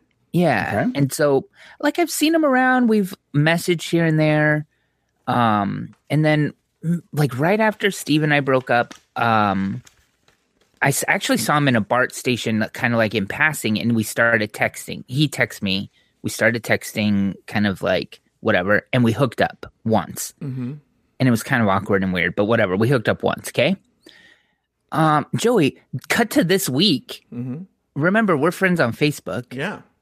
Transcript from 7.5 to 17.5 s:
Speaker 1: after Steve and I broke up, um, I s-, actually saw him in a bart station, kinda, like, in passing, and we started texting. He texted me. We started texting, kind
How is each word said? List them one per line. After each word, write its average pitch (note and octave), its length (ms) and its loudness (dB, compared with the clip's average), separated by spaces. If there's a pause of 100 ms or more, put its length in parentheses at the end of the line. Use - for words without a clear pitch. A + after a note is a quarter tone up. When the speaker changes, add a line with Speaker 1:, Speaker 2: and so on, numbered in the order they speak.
Speaker 1:
after G#3+ 320 0
Steve D3+ 320 0
and D3+ 100 2
I C#3+ 60 4
broke C3 320 0
up, A#2+ 240 0 (200)
um, G#2+ 680 0 (1000)
I C3 60 2
s-, - 200 0
actually G3+ 300 0
saw D3 200 0
him C#3+ 100 2
in B2+ 80 2
a A2 60 2
bart B2 340 -2
station, A2 580 -2
kinda, A#2+ 240 0
like, A2 160 2
in G2+ 140 -2
passing, C3 520 -2
and A#2 160 0
we A2+ 60 2
started A2+ 500 0
texting. - 560 -6
He C#3 220 0
texted - 320 -6
me. G2+ 300 -4 (320)
We G#2+ 80 -6
started A2+ 320 0
texting, G2+ 720 -2 (100)
kind G#2+ 220 -2